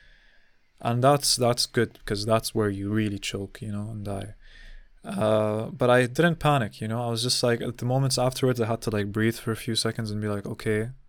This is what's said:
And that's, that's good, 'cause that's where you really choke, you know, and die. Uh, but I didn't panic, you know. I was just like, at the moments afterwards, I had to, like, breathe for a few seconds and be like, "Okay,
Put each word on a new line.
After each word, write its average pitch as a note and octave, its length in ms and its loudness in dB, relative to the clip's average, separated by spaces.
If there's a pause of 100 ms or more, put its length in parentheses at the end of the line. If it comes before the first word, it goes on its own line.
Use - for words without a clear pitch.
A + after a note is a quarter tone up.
(800)
And A#2+ 240 0
that's, C#3+ 340 4
that's A#2+ 280 2
good, - 400 0
'cause G#2 180 -2
that's A2 300 0
where G#2+ 160 2
you G2+ 220 -4
really G#2+ 260 0
choke, - 460 -8
you G#2+ 80 -8
know, G#2 180 -6
and G#2+ 160 -10
die. G2+ 300 -8 (680)
Uh, A2 680 0
but B2+ 180 0
I B2 160 6
didn't D#3+ 300 2
panic, C#3+ 440 0
you A2 80 -6
know. A2+ 140 -4
I A#2+ 80 -2
was A2+ 140 -2
just B2 180 0
like, A#2 200 2
at - 180 -8
the B2+ 60 -4
moments C3 340 2
afterwards, B2+ 420 2
I A2 60 0
had A#2 160 -2
to, A2+ 80 -2
like, G#2 200 0
breathe A2 260 2
for - 140 -4
a A2 40 -2
few A2+ 200 -4
seconds A2 360 -2
and G#2 100 -4
be G#2+ 60 -2
like, G2+ 180 -4
"Okay, A2 460 -2 (180)